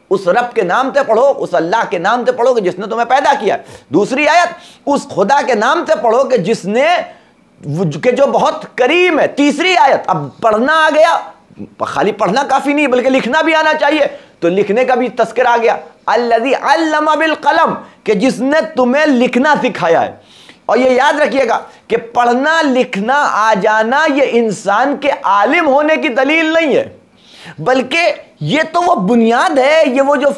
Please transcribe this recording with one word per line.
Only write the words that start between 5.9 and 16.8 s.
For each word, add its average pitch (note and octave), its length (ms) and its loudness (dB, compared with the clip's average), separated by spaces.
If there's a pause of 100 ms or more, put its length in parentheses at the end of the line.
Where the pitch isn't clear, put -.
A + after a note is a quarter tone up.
पढ़ो B3 280 2
कि B3 140 0
जिसने, A3 600 0 (640)
के E3 500 -2
जो C#4 160 2
बहुत B3 360 0 (140)
करीम D#4+ 420 2
है। D#3+ 80 2
तीसरी D4 480 0
आयत, D4+ 340 2
अब D3+ 220 -4 (120)
पढ़ना A3+ 320 0
आ D#4 140 2
गया, D#4+ 420 2 (500)
खाली D3 300 -2
पढ़ना G#3 320 -2
काफी C4+ 300 -2
नहीं C#4+ 140 0
बल्कि B3 220 0
लिखना C4 320 0
भी D#4 120 0
आना D#4 200 2
चाहिए, D4+ 320 0 (360)
तो E3+ 60 2
लिखने G3 380 0
का B3+ 100 2
भी A#3+ 140 -2
तस्करा A#3+ 420 0
आ A#3 60 2
गया, A3+ 200 0 (300)
"अल्लज़ी A#3 460 0
अल्लमा D#4 640 0